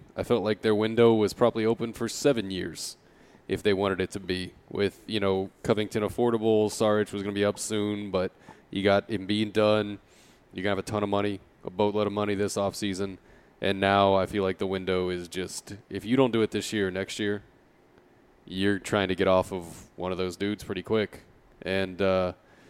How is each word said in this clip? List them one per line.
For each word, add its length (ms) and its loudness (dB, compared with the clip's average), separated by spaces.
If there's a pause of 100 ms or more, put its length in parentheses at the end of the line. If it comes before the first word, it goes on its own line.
(180)
I 60 -2
felt 200 2
like 200 -2
their 120 2
window 380 4
was 180 2
probably 340 2
open 280 -2
for 160 -4
seven 420 0
years 460 -8 (500)
if 160 -4
they 100 4
wanted 280 0
it 100 -4
to 80 -8
be, 320 -6 (180)
with, 380 -2
you 140 -4
know, 280 0 (140)
Covington 400 0
affordable, 640 2
Saric 460 0
was 100 -6
gonna 100 -6
be 120 0
up 120 0
soon, 540 -4
but 220 -2 (360)
you 140 -2
got 240 4
Embiid 460 -2
done. 440 2 (560)
You're 100 -6
gonna 120 0
have 40 0
a 20 -2
ton 220 -4
of 60 0
money, 300 0 (240)
a 60 -12
boatload 360 0
of 80 -2
money 220 0
this 220 -2
offseason. 600 -4 (440)
And 200 2
now 320 6
I 120 4
feel 180 -2
like 140 0
the 100 -2
window 420 -2
is 180 -6
just, 480 -10 (140)
if 160 -8
you 100 0
don't 160 6
do 120 2
it 80 0
this 200 -6
year 160 0
or 40 -6
next 280 -6
year, 240 -4 (1000)
you're 340 0
trying 300 0
to 60 -2
get 120 2
off 240 4
of 440 -10
one 160 -6
of 60 -4
those 200 -4
dudes 260 -4
pretty 200 -8
quick. 400 -2 (380)
And, 400 -2
uh, 320 2 (360)